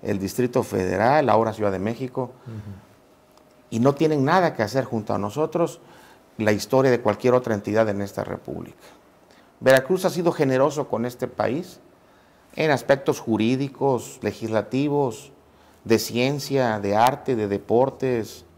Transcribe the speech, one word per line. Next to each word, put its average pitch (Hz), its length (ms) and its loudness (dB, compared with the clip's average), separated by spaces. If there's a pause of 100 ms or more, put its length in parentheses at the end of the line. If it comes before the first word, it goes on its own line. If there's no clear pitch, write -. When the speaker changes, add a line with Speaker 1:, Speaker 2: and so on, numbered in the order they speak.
Speaker 1:
el 101 160 -2
Distrito 120 420 -2
Federal, 104 640 2
ahora 110 260 4
Ciudad 104 180 -2
de 95 80 -4
México, 123 520 -6 (140)
Speaker 2:
Ujú. 117 100 -14 (1160)
Speaker 1:
y 113 80 -4
no 139 160 4
tienen 156 280 2
nada 165 300 4
que - 80 -2
hacer 123 240 0
junto 110 280 -4
a 104 40 -2
nosotros 156 640 -4 (580)
la 107 140 2
historia 131 400 4
de 120 100 2
cualquier 120 320 2
otra 123 220 2
entidad 107 340 0
en 101 120 -2
esta 101 220 -6
república. - 540 -10 (840)
Veracruz 135 460 4
ha 175 60 0
sido 165 200 0
generoso 143 560 2
con 113 180 -4
este 123 220 -6
país 117 520 -4 (760)
en 156 140 0
aspectos 139 500 0
jurídicos, 127 1000 -2
legislativos, 113 1120 -2 (520)
de 113 140 4
ciencia, 127 840 -2
de 101 160 0
arte, 131 400 2
de 107 120 -2
deportes 120 1000 -2 (120)